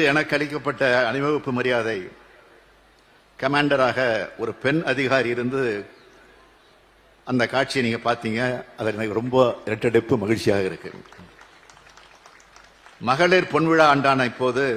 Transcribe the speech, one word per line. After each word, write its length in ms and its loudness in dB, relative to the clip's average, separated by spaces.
எனக்கு 260 0
அளிக்கப்பட்ட 460 -4
அணிவகுப்பு 480 -2
மரியாதை, 420 -2
கமாண்டராக 580 2
ஒரு 100 -6
பெண் 180 0
அதிகாரி 440 0
இருந்து 280 -4
அந்த 160 0
காட்சியை 300 0
நீங்க 220 -2
பார்த்தீங்க. 340 -2
அது 160 -2
எனக்கு 280 -4
ரொம்ப 140 -2
இரட்டடிப்பு 560 2
மகிழ்ச்சியாக 460 0
இருக்கு. 220 -14
மகளிர் 420 4
பொன்விழா 420 4
ஆண்டான 380 2
இப்போது 320 -2